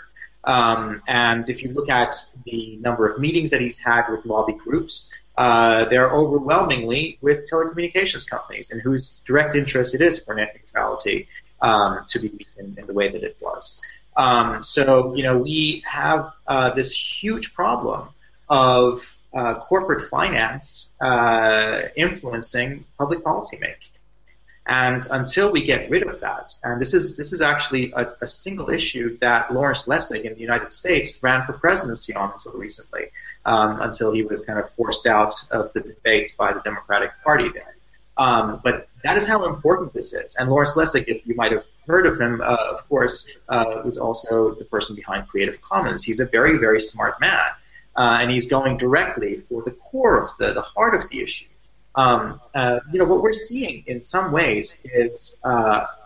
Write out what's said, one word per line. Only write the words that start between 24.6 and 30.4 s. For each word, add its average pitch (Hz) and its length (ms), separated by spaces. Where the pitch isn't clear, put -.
And 127 440
until 185 400
we 143 100
get 127 280
rid 180 120
of - 200
that, - 420
and 120 160
this 151 120
is, 170 240
this 151 160
is 165 80
actually 135 520
a, 123 280
a 123 60
single - 420
issue 123 500
that 120 360
Lawrence 131 300
Lessig 120 380
in 110 120
the 113 60